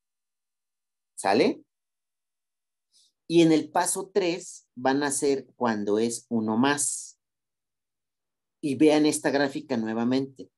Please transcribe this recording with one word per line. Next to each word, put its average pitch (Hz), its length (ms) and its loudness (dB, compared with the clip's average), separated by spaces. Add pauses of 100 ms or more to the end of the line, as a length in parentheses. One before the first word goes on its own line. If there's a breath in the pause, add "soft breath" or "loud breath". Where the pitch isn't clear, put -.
(1160)
¿Sale? 127 480 0 (1700 soft breath)
Y 170 120 4
en 165 80 6
el 156 180 2
paso 180 420 -2
tres 175 640 -4
van 131 280 0
a 143 80 -2
ser 139 340 0 (100)
cuando 104 440 0
es 117 300 -4
uno 110 280 -2
más. - 600 -2 (1400)
Y 143 140 -4
vean 151 320 4
esta 151 240 0
gráfica 139 480 -2
nuevamente. 117 800 -4